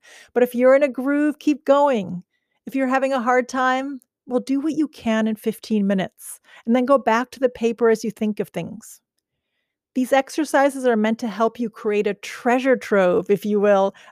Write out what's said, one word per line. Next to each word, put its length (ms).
but 100
if 100
you're 220
in 80
a 40
groove, 520
keep 260
going. 580
If 80
you're 120
having 240
a 100
hard 280
time, 500
well, 120
do 200
what 160
you 120
can 400
in 80
fifteen 520
minutes, 520
and 100
then 100
go 140
back 320
to 80
the 100
paper 400
as 140
you 80
think 280
of 100
things. 520
These 160
exercises 720
are 120
meant 220
to 80
help 300
you 120
create 360
a 80
treasure 640
trove, 540
if 160
you 160
will, 340